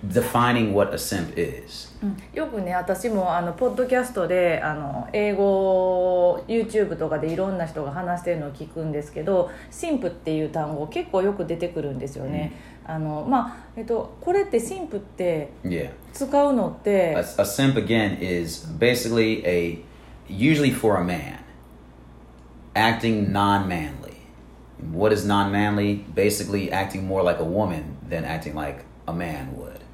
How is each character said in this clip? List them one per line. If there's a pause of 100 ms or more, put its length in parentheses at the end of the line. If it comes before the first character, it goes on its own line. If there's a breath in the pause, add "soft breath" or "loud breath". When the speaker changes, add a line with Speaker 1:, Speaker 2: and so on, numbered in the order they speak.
Speaker 1:
defining
what
a
simp
is. (140)
Speaker 2:
う
ん。 (160)
よ
く
ね、
私
も、
あ
の、
ポ
ッ
ド
キ
ャ
ス
ト
で、
あ
の、
英
語、
YouTube
と
か
で
い
ろ
ん
な
人
が
話
し
て
る
の
を
聞
く
ん
で
す
け
ど、 (200 loud breath)
シ
ン
プ
っ
て
い
う
単
語
結
構
よ
く
出
て
く
る
ん
で
す
よ
ね。 (340 loud breath)
Speaker 1:
う
ん。
Speaker 2:
あ
の、
ま
あ、 (200 loud breath)
え
っ
と、
こ
れ
っ
て
シ
ン
プ
っ
て (120)
Speaker 1:
Yeah. (240)
Speaker 2:
使
う
の
っ
て、
Speaker 1:
A,
a (220)
simp
again
is (120)
basically
a, (420 loud breath)
usually
for
a
man, (1300)
acting
non-manly.What
is
non-manly?
Basically
acting
more
like
a
woman (260)
than
acting
like (220)
a
man
would. (160)